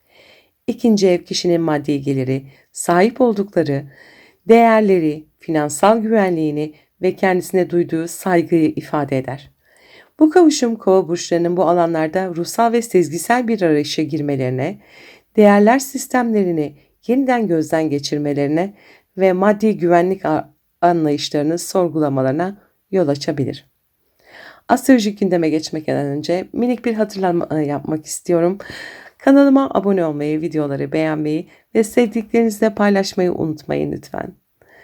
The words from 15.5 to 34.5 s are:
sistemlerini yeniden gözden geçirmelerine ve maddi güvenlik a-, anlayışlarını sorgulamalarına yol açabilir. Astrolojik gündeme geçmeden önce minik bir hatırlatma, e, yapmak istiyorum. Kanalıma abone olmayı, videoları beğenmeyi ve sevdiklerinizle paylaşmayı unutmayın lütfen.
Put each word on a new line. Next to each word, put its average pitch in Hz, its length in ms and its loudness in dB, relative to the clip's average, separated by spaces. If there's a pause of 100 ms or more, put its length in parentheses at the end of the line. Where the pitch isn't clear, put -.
sistemlerini 202 1000 -2 (300)
yeniden 247 400 0
gözden 160 420 0
geçirmelerine 147 840 -2 (440)
ve 185 160 4
maddi 208 440 2
güvenlik 175 480 2
a-, - 280 -2 (280)
anlayışlarını 156 760 0
sorgulamalarına 151 1000 -2 (340)
yol 185 160 0
açabilir. 143 640 -4 (1000)
Astrolojik 226 520 2
gündeme 175 300 0
geçmeden 151 560 -4
önce 156 480 -4
minik 240 320 -2
bir 233 80 0
hatırlatma, 190 580 -2
e, 156 140 -2
yapmak 147 400 -6
istiyorum. 175 520 -2 (600)
Kanalıma 277 560 4
abone 196 320 0
olmayı, 151 360 -4
videoları 143 500 -4
beğenmeyi 156 560 -4 (280)
ve 220 80 4
sevdiklerinizle 220 920 0
paylaşmayı 196 580 0
unutmayın 151 580 -4
lütfen. - 420 -10 (500)